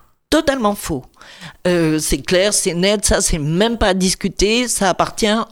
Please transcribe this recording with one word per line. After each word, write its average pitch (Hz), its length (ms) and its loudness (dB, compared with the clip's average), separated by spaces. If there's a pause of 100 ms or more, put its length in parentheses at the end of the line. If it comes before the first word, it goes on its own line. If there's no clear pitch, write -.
(280)
Totalement 269 460 0
faux. 147 280 -6 (640)
Euh, 165 320 2
c'est 156 220 -2
clair, 190 320 2
c'est 190 220 -2
net, 202 320 0
ça, 202 160 2
c'est 180 160 0
même 185 400 0
pas 220 100 2
à 185 60 2
discuter, 196 760 0
ça 196 220 0
appartient 208 420 0 (200)